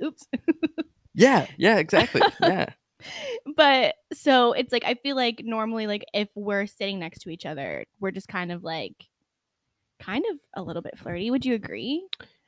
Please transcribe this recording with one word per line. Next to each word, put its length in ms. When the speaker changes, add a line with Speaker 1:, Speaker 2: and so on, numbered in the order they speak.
Speaker 1:
oops. 240
<laughs> 400
Speaker 2:
Yeah, 340
yeah, 200
exactly. 440
Speaker 1:
<laughs> 100
Speaker 2:
Yeah. 240
Speaker 1:
But, 400
so, 400
it's 220
like, 100
I 120
feel 200
like 300
normally, 420
like, 160
if 220
we're 300
sitting 340
next 200
to 100
each 160
other, 400
we're 100
just 160
kind 240
of, 120
like, 320
kind 300
of 100
a 80
little 180
bit 160
flirty. 340
Would 140
you 80
agree? 520